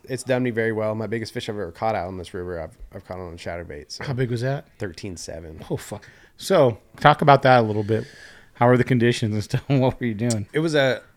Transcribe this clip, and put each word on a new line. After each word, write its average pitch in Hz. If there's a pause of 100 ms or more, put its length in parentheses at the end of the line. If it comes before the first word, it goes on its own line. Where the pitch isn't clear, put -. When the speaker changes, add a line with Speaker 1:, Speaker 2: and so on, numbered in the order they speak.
Speaker 1:
it's 127
done 127
me 127
very 113
well. 107
My 110
biggest 110
fish -
I've 110
ever 95
caught 113
out 90
on 95
this 87
river, 90
I've, 80 (160)
I've -
caught 92
on 90
a -
chatterbait. 85
So -
Speaker 2:
How 143
big 120
was 117
that? 139 (140)
Speaker 1:
thirteen 95
seven. 80
Speaker 2:
Oh, 143
fuck. - (280)
So, 139 (200)
talk 147
about 143
that 127
a -
little 107
bit. 107 (500)
How 120
were 123
the 120
conditions 117
and 104
stuff? -
<laughs> -
And 139
what 127
were 123
you 110
doing? 110
Speaker 1:
It 147
was 160
a, 131 (140)